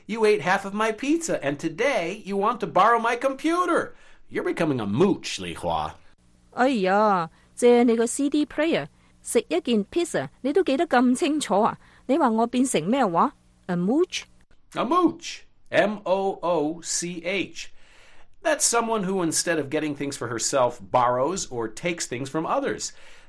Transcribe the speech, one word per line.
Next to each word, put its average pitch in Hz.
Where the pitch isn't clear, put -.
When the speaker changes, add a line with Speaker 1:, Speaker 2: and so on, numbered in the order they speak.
Speaker 1:
you 214
ate 214
half 180
of 196
my 220
pizza. 262
And 143
today, 190
you 196
want 208
to 196
borrow 208
my 233
computer. 294
You're 123
becoming 156
a 107
mooch, 139
Li 87
Hua. 78
Speaker 2:
哎 254
呀， 196
借 240
你 233
個 226
C 277
D 294
player， 294
食 -
一 330
件 220
pizza， 190
你 269
都 349
記 269
得 330
咁 254
清 302
楚 202
啊？ 220
你 269
話 294
我 226
變 247
成 220
咩 240
話？ 190
A 180
mooch？ 226
Speaker 1:
A -
mooch. 330
M 190
O 190
O 160
C 175
H. 175
That's 302
someone 226
who, 185
instead 165
of 135
getting 151
things 139
for 123
herself, 120
borrows 127
or 117
takes 175
things 131
from 156
others. 220